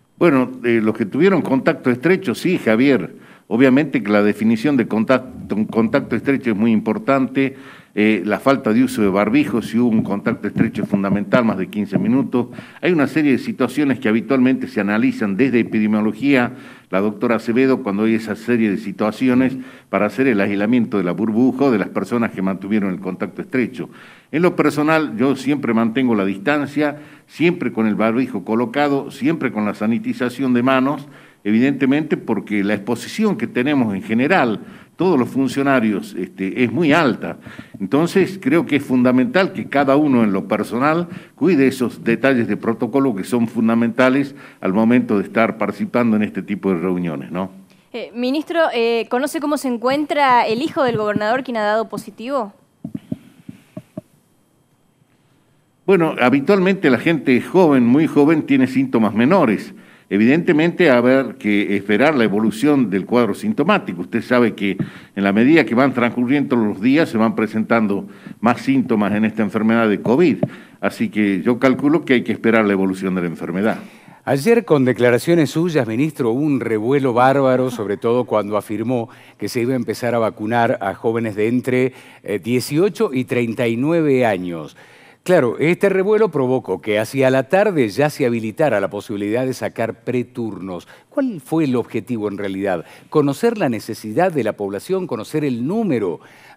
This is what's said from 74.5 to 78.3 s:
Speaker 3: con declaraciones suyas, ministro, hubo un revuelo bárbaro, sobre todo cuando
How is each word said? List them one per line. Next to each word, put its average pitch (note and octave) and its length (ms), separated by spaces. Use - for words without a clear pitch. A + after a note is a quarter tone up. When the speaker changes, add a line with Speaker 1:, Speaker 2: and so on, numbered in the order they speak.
Speaker 3:
con C#3+ 180
declaraciones B2 680
suyas, D3+ 360
ministro, B2+ 440
hubo B2+ 100
un C#3+ 180
revuelo A#2 540
bárbaro, B2+ 580
sobre G2+ 240
todo A#2+ 300
cuando G#2 320